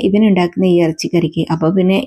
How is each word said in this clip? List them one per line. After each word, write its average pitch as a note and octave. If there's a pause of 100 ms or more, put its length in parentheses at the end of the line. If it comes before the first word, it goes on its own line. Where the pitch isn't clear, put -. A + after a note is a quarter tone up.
ഇവൻ G3+
ഉണ്ടാക്കുന്ന F3+
ഈ F3+
ഇറച്ചിക്കറിക്ക്. E3
അപ്പോൾ E3
പിന്നെ F#3+